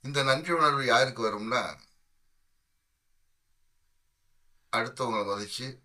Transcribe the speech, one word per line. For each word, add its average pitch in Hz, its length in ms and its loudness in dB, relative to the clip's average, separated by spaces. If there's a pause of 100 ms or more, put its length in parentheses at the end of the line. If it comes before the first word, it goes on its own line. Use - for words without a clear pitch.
இந்த 143 160 -2 (100)
நன்றி 160 300 2
உணர்வு 143 260 4
யாருக்கு 120 400 4
வரும்னா, 107 380 -2 (3000)
அடுத்தவங்களை 113 540 -2
மதிச்சு 101 380 -6 (200)